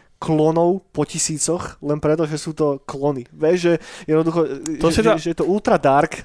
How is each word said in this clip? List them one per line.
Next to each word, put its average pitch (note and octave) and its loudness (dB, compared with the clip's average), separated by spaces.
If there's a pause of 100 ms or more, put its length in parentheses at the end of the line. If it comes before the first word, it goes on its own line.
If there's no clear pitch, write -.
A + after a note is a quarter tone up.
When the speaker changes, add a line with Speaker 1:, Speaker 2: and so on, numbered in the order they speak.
(160)
Speaker 1:
klonov E3 2
po D3 -4
tisícoch, D#3+ -4
len D3 -4
preto, D#3 0
že D3+ -4
sú D#3 -10
to C#3+ 0
klony. C#3 -4
Vieš, D#3 0
že E3+ 2 (340)
jednoducho, D#3+ 2 (380)
Speaker 2:
To E3 2
Speaker 1:
že, - 6
Speaker 2:
si D#3+ 0
Speaker 1:
že, A3 2
Speaker 2:
ta- G#3+ 4
Speaker 1:
že E3+ -6
je E3 -4
to D#3+ 0
ultra G3 2
dark, D3 2